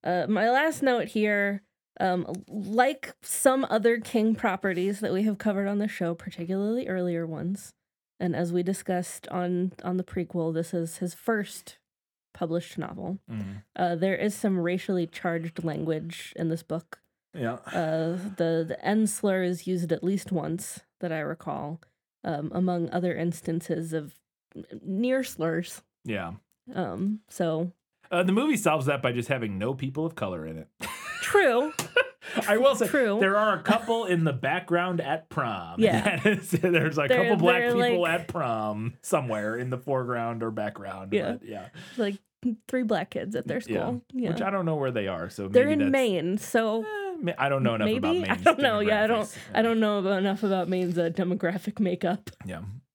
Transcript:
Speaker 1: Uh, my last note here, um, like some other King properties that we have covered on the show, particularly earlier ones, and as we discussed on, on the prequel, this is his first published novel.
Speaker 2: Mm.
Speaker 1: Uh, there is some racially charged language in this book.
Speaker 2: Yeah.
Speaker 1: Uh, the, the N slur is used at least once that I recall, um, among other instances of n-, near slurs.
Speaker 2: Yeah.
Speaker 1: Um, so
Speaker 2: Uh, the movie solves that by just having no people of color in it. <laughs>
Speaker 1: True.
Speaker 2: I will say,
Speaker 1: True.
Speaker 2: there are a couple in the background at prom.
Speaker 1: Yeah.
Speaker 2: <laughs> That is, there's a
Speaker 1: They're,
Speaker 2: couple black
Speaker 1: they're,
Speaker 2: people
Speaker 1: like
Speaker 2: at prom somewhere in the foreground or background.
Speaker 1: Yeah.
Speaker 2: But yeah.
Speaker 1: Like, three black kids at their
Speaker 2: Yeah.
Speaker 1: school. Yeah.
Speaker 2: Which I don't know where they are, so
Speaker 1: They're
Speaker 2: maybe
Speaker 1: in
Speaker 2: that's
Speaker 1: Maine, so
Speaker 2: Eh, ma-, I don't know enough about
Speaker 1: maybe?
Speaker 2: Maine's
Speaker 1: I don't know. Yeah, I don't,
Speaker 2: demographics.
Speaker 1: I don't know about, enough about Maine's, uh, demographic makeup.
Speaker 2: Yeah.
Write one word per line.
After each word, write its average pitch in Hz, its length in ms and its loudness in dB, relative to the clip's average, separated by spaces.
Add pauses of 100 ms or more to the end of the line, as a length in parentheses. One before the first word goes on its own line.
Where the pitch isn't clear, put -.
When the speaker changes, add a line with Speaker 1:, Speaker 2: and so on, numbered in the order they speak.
Speaker 1:
Uh, 175 260 2
my 214 200 4
last 294 340 2
note 240 240 2
here, 202 560 2 (360)
um, 180 280 2 (200)
like 214 760 0
some 269 480 2
other 226 300 4
King 220 360 2
properties 190 640 0
that 196 140 -2
we 190 100 0
have 214 140 0
covered 202 300 0
on 202 120 0
the 208 80 0
show, 170 260 -2
particularly 196 760 -4
earlier 175 380 -2
ones, 165 480 -6 (460)
and 175 160 0
as 170 180 0
we 175 100 2
discussed 180 680 -4
on, 180 440 0 (100)
on 180 140 -2
the 185 60 -2
prequel, 165 500 -4
this 165 200 -4
is 165 240 -4
his 175 160 -4
first - 640 -4 (560)
published 170 440 -4
novel. - 400 -8 (140)
Speaker 2:
Mm. 104 320 -8 (120)
Speaker 1:
Uh, 175 200 0
there 185 200 2
is 208 200 -2
some 196 240 0
racially 180 480 0
charged 170 560 -4
language 156 720 -4
in 165 140 -2
this 165 140 -4
book. - 360 -8 (340)
Speaker 2:
Yeah. 120 200 -2 (140)
Speaker 1:
Uh, 160 500 0 (200)
the, 165 300 2
the - 160 -6
N 214 240 4
slur 190 360 0
is 180 240 -2
used 175 240 0
at 165 120 0
least 190 280 0
once 160 500 -4 (180)
that 175 120 -4
I 160 80 -2
recall, 147 600 -6 (420)
um, 156 300 -4
among 180 380 0
other 180 240 0
instances 165 800 -4
of 151 220 -6 (400)
n-, - 100 -14 (180)
near 247 400 0
slurs. 165 580 -4 (220)
Speaker 2:
Yeah. 95 300 -4 (400)
Speaker 1:
Um, 185 460 -2 (100)
so 165 420 -2 (400)
Speaker 2:
Uh, 185 120 2
the 185 80 4
movie 254 260 4
solves 151 300 2
that 139 140 2
by 123 100 2
just 120 180 -2
having 113 280 0
no 113 160 0
people 135 320 -4
of 165 100 -6
color 90 300 -4
in 80 120 -10
it. 80 100 -14 (140)
<laughs> - 60 -8 (340)
Speaker 1:
True. 302 520 4 (720)
Speaker 2:
I 208 100 6
will 262 180 8
say, 214 120 2
Speaker 1:
True. 220 320 4
Speaker 2:
there 196 180 6
are 208 200 4
a 160 40 -6
couple 226 440 2
in 175 180 4
the 151 100 4
background 170 680 0
at 151 280 -4
prom. 104 500 -4
Speaker 1:
Yeah. 202 400 4
Speaker 2:
<laughs> - 40 -8
That - 20 0 (140)
is, - 120 -6
there's 160 460 4
a 147 100 2
Speaker 1:
They're, - 160 4
Speaker 2:
couple 226 140 4
black 247 240 6
Speaker 1:
they're, 240 140 2
Speaker 2:
people 240 260 4
Speaker 1:
like 170 200 2
Speaker 2:
at 165 60 -12
prom 110 720 -2
somewhere 113 560 0
in 127 120 -4
the 127 80 -2
foreground 120 640 -2
or 113 80 -2
background. 98 640 -6
Speaker 1:
Yeah. 208 200 0
Speaker 2:
But - 140 -12
yeah. 190 200 -12 (300)
Speaker 1:
Like, 202 180 -2 (520)
three 254 160 -2
black 202 260 -2
kids - 260 -6
at - 120 -4
their - 180 -4
Speaker 2:
Yeah. 214 160 -2
Speaker 1:
school. 247 200 -4 (120)
Yeah. 240 180 -2
Speaker 2:
Which 214 100 -2
I 190 100 0
don't 190 140 0
know 160 100 0
where 135 160 0
they 107 160 0
are, 87 220 -4
so 98 180 -8
Speaker 1:
They're 240 180 6
Speaker 2:
maybe 302 80 2
Speaker 1:
in 302 60 2
Speaker 2:
that's 277 120 4
Speaker 1:
Maine, 202 460 2
so 226 460 0
Speaker 2:
Eh, 392 380 -6
ma-, 175 180 -2
I 139 100 2
don't 135 140 2
know 120 120 2
enough 107 140 2
about - 240 0
Speaker 1:
maybe? 359 140 0
Speaker 2:
Maine's - 120 0
Speaker 1:
I - 40 -8
don't 320 160 6
know. 226 220 2
Yeah, 208 220 4
I 220 40 2
don't, 226 180 2
Speaker 2:
demographics. - 120 -14 (160)
Speaker 1:
I 220 80 4
don't 226 180 4
know 208 200 2
about, 190 200 2
enough 196 240 0
about 185 260 2
Maine's, 180 280 0
uh, 170 120 2
demographic 180 680 -2
makeup. 185 500 0 (160)
Speaker 2:
Yeah. 127 160 -8 (340)